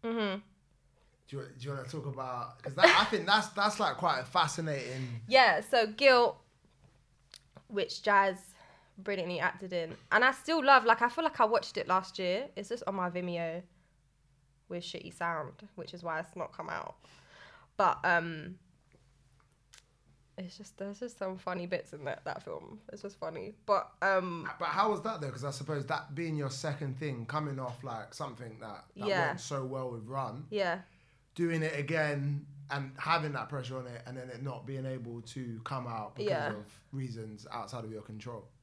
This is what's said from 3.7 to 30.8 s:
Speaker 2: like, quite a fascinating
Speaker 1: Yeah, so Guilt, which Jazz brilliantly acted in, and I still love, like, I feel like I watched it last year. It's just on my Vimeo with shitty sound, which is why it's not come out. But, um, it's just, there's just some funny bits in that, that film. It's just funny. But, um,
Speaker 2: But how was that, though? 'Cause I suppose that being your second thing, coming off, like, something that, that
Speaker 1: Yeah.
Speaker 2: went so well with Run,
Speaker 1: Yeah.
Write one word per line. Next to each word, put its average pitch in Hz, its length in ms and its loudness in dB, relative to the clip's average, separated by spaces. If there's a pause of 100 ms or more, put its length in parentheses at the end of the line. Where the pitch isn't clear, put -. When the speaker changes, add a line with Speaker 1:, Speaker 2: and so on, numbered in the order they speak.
Speaker 2:
like, 202 180 2
quite 151 220 2
a 123 60 -4
fascinating 131 1000 -2
Speaker 1:
Yeah, 214 340 8
so 226 240 4
Guilt, 240 520 6 (1300)
which - 340 -4
Jazz 196 360 6 (600)
brilliantly 180 420 -4
acted 180 340 -2
in, 165 220 -4 (160)
and 226 140 6
I 262 60 6
still 302 340 0
love, 262 200 10
like, 233 180 6
I 240 60 4
feel 330 140 -2
like - 160 0
I 233 60 8
watched - 320 2
it - 100 -2
last 185 300 2
year. 190 380 0
It's 202 140 -8
just 233 180 -6
on 196 80 -2
my 180 160 -2
Vimeo 175 500 -4 (1080)
with 175 140 -6
shitty - 300 -10
sound, 170 640 -4
which - 180 -12
is 175 100 -14
why 160 160 -4
it's - 160 -10
not - 160 -6
come 170 180 -10
out. - 260 -6 (840)
But, 185 260 4
um, 170 540 0 (1800)
it's 185 200 -10
just, - 200 -20
there's 202 220 -8
just 240 180 -10
some 185 200 -4
funny 180 280 -4
bits 175 280 -4
in 151 120 -12
that, - 200 -6
that - 180 -6
film. - 360 -10 (140)
It's 208 80 -14
just 202 160 -12
funny. 180 380 -8 (100)
But, - 260 4 (100)
um, 185 460 2 (120)
Speaker 2:
But 170 80 -2
how 196 240 2
was 180 120 0
that, 220 180 -4
though? 139 100 -6
'Cause 120 140 -8
I 139 60 -2
suppose 143 360 -4
that 143 260 -4
being 160 220 -4
your 139 160 -2
second 143 480 -4
thing, 131 260 -4
coming 143 340 -4
off, 123 240 -8
like, 113 300 -10
something 117 460 -10
that, 110 260 -12 (120)
that 202 100 -4
Speaker 1:
Yeah. 180 200 2
Speaker 2:
went 165 120 -2
so 135 260 -4
well 131 240 -4
with 113 160 -8
Run, 131 460 -6
Speaker 1:
Yeah. 185 300 0 (520)